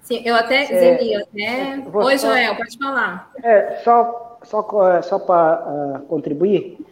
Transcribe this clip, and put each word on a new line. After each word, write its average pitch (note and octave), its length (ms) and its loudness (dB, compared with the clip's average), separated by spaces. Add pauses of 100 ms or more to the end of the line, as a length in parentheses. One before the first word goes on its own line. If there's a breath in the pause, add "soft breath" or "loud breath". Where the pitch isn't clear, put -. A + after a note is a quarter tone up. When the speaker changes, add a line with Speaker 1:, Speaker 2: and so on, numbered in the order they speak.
Speaker 1:
Sim, A#3 220 -6
eu A#3 120 0
até, A#3+ 280 2
Speaker 2:
É, C4 340 4
Speaker 1:
Zeni, A3+ 160 -2
eu G3+ 80 -2
até B3+ 600 -6
Speaker 2:
vou G3 240 -2
Speaker 1:
Oi, C#4 120 4
Speaker 2:
só - 120 -2
Speaker 1:
Joel, A#3 260 0
pode A#3 220 -10
falar. A#3 520 -6 (140)
Speaker 2:
É, G#3+ 400 2
só, A#3 580 0
só G#3+ 220 -6
co-, G3+ 240 2
é, F3 140 4
só G3 180 -4
pra, F#3 160 0
ah, D3 720 0
contribuir, D#3 720 -2 (140 loud breath)